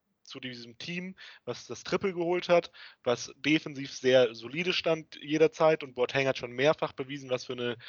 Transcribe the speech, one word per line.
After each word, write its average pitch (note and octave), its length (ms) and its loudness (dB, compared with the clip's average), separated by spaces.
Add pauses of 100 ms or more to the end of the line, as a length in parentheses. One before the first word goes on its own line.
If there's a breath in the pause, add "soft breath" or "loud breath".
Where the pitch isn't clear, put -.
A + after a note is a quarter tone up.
(220)
zu - 160 -18
diesem A#2+ 400 -14
Team, F3+ 380 -10 (280 loud breath)
was - 220 -10
das - 160 -10
Triple F3+ 320 -2
geholt F3 340 -2
hat, F3 220 6 (320 loud breath)
was - 360 -2
defensiv C#3 540 0
sehr B2+ 400 6
solide C3 400 -4
stand D#3+ 480 -2
jederzeit D#3 640 4
und C3 140 -14
Boateng C3+ 320 0
hat C3 100 0
schon A#2+ 140 -8
mehrfach C#3+ 400 0
bewiesen, C3+ 360 -10
was B2+ 180 -4
für B2+ 80 -8
eine A#2+ 240 -4 (100)